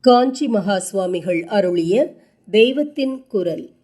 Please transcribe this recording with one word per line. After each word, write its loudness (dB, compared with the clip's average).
காஞ்சி 4
மகா 0
சுவாமிகள் -4
அருளிய 0
தெய்வத்தின் 0
குரல். -4